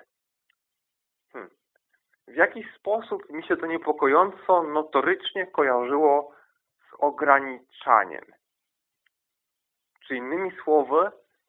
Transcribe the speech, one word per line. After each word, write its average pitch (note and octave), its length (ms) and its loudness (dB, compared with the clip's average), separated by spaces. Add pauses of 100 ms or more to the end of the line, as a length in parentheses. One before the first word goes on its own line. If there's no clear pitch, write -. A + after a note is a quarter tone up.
(1300)
Hmm. G#2+ 180 -16 (760)
W A#2+ 80 -20
jakiś G3+ 400 0
sposób G#3 540 -6
mi D#3 180 -10
się F3 100 0
to E3+ 80 -8
niepokojąco E3 960 0
notorycznie D#3 840 -2
kojarzyło C#3+ 880 0 (540)
z - 40 -20
ograniczaniem. C3 1300 0 (1800)
Czy C3+ 80 -8
innymi E3 360 -6 (120)
słowy, D3+ 480 2 (380)